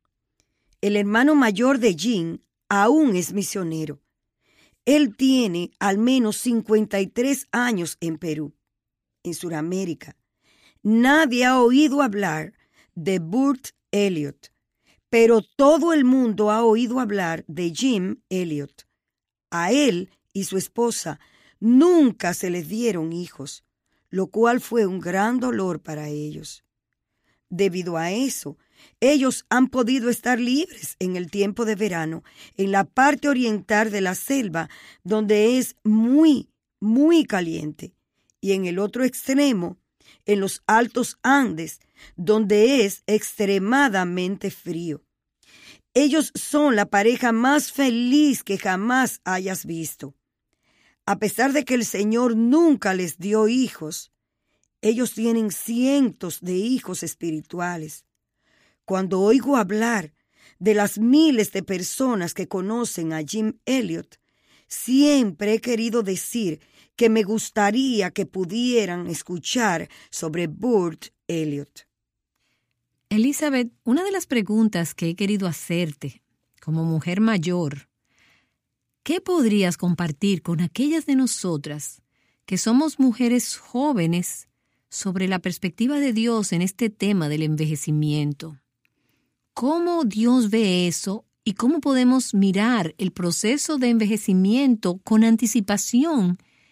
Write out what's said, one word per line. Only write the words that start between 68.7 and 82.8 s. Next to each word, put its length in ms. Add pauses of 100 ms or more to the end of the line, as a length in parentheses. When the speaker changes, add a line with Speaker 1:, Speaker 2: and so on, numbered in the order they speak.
Speaker 1:
escuchar 800 (220)
sobre 360
Burt 600 (200)
Elliot. 600 (1200)
Speaker 2:
Elizabeth, 640 (120)
una 200
de 80
las 140
preguntas 680
que 140
he 80
querido 320
hacerte 720 (400)
como 220
mujer 360
mayor, 680 (1120)
¿qué 180
podrías 560
compartir 640
con 180
aquellas 440
de 120
nosotras 840 (440)
que 120
somos 400